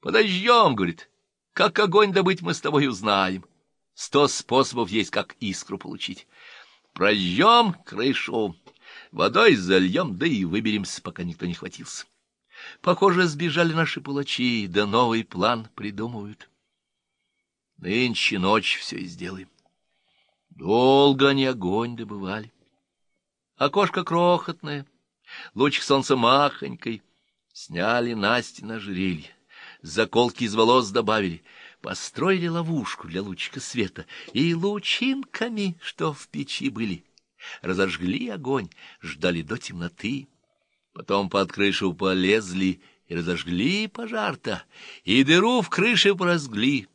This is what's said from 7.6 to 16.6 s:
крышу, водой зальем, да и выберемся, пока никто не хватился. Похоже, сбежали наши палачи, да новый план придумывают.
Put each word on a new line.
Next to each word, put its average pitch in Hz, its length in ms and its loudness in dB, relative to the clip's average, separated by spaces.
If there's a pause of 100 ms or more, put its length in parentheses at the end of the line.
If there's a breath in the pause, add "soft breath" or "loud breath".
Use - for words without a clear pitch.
крышу, 110 720 -4 (540 loud breath)
водой 156 460 4
зальем, 95 600 2
да 139 100 -2
и 113 180 0
выберемся, 104 580 -2
пока 90 200 -12
никто 87 240 -8
не 87 80 -4
хватился. - 520 -14 (760 loud breath)
Похоже, 180 460 4
сбежали 160 460 0
наши 160 280 -2
палачи, 127 640 -2
да 101 200 2
новый 113 380 2
план 113 500 -2
придумывают. 104 760 -10 (1300)